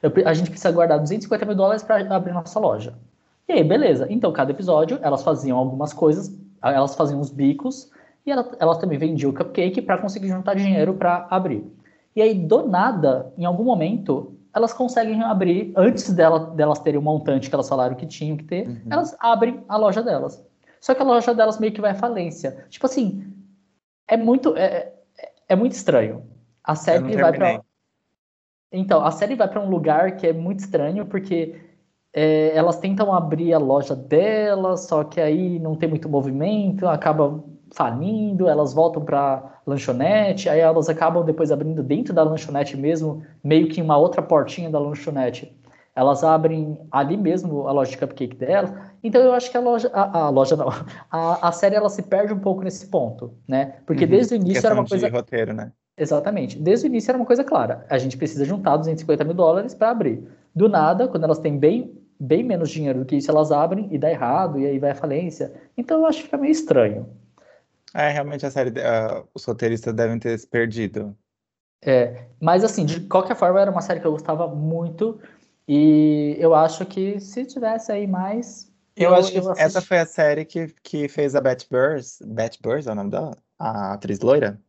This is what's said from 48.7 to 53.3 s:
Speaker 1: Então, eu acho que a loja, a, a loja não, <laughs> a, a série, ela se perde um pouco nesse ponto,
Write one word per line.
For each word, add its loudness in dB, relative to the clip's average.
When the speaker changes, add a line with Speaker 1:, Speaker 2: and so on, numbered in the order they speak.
Speaker 1:
Então, 4
eu 8
acho 0
que -2
a 2
loja, 0
a, 0
a 2
loja 4
não, -2
<laughs> -20
a, 0
a 2
série, 0
ela 2
se -6
perde 0
um -4
pouco -2
nesse -10
ponto, -4